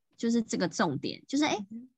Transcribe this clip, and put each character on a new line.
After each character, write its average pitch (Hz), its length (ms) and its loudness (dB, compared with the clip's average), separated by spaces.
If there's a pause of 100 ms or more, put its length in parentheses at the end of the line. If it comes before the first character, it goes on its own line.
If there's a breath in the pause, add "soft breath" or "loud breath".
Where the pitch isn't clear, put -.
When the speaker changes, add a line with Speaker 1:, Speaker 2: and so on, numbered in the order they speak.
(160)
Speaker 1:
就 233 140 0
是 233 100 4
这 226 160 -4
个 180 120 0
重 175 280 2
点， - 300 -6
就 - 100 -2
是， 294 60 4
哎， - 140 2 (140)
Speaker 2:
嗯 226 100 -12
哼。 254 180 -20